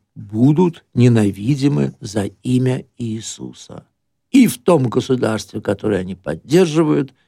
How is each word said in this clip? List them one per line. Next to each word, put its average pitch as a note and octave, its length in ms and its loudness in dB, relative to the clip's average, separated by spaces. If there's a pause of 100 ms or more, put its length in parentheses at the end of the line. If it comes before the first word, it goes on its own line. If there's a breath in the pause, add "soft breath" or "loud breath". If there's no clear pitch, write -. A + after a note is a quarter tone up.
(140)
будут C3+ 720 0 (100)
ненавидимы B2 1040 2
за G#2 260 -6 (160)
имя B2+ 440 0 (100)
Иисуса. - 880 -12 (440)
И B3+ 160 6
в - 120 -4
том C#3+ 300 2
государстве, A2+ 720 -4
которое G2+ 400 -2
они F#2 140 -8
поддерживают, D3 1000 0 (160)